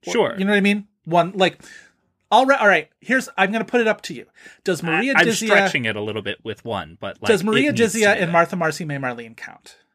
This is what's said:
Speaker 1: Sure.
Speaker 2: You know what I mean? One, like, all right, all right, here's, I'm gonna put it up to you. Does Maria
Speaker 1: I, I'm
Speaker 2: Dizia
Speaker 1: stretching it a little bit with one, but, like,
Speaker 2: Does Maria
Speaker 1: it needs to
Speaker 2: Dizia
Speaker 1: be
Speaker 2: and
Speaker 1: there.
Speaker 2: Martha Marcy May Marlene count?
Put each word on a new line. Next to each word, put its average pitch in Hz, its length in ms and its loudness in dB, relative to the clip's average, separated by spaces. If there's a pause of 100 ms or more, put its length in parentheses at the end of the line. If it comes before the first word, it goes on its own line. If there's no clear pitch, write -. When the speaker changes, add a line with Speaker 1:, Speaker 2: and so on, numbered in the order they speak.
Speaker 1:
Sure. - 340 -2
Speaker 2:
You 190 80 -2
know 196 60 0
what 208 80 4
I - 20 4
mean? 202 280 0 (160)
One, 170 280 0
like, 185 300 0 (680)
all 226 140 6
right, 269 160 2
all 214 80 4
right, 175 220 2 (100)
here's, 247 380 -2
I'm 190 120 2
gonna 220 140 -2
put 240 160 0
it 220 80 2
up 214 140 -2
to - 120 -12
you. 120 120 -16 (360)
Does 175 200 -2
Maria 175 340 -2
Speaker 1:
I, - 40 4
I'm 233 60 4
Speaker 2:
Dizia 226 200 -2
Speaker 1:
stretching 190 400 2
it 107 100 -4
a 104 60 -8
little 107 200 -6
bit - 220 -10
with 110 220 -10
one, 92 340 -8
but, - 220 -10
like, - 80 -4
Speaker 2:
Does 196 120 2
Maria 233 280 0
Speaker 1:
it 254 80 -2
needs 226 160 2
to 226 40 -4
Speaker 2:
Dizia 220 40 0
Speaker 1:
be - 40 2
Speaker 2:
and 208 180 2
Speaker 1:
there. 165 80 -4
Speaker 2:
Martha 170 240 2
Marcy 165 280 -4
May 147 120 -8
Marlene 120 400 -10
count? - 420 -20 (160)